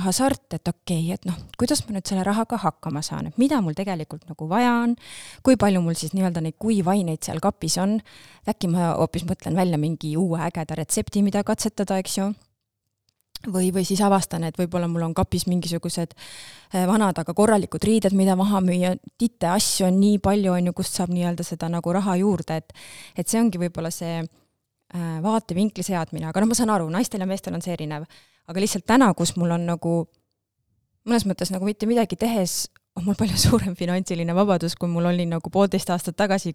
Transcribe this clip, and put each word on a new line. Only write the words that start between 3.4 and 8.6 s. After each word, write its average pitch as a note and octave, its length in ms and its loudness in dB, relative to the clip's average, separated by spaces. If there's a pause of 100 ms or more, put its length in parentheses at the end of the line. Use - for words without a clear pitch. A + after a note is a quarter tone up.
mida C#4 240 4
mul D#3 80 0
tegelikult E3 560 -6
nagu D#3 220 -8
vaja A#3+ 320 4
on, A#3+ 100 2 (480)
kui C4 160 6
palju G3+ 240 4
mul E3 160 0
siis D#3 160 -6
nii-öelda F3+ 320 0
neid D#3+ 160 -6
kuivaineid F#3+ 640 0
seal E3 160 -6
kapis F3 400 -2
on, G3+ 160 0 (560)
äkki - 160 -2